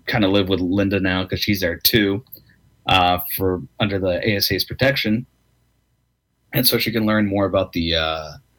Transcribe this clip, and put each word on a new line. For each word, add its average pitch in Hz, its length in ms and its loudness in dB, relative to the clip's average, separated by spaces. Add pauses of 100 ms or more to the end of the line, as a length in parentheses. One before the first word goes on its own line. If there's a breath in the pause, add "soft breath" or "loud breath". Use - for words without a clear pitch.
kinda 107 200 0
live 98 220 2
with 92 120 0
Linda 98 380 0
now 92 260 0
'cause 92 160 -4
she's 101 200 -2
there 87 160 -2
too, 101 480 0 (600 loud breath)
uh, 90 320 4 (180)
for, 92 260 -2 (180)
under 98 180 0
the 92 280 -2
A 107 100 2
S 98 140 0
A's 95 140 -2
protection, 127 640 -2 (1300)
and 117 120 2
so 117 120 2
she 110 120 0
can 110 140 0
learn 107 220 2
more 98 180 2
about 95 280 0
the, 82 220 -2
uh, 80 360 -2 (280)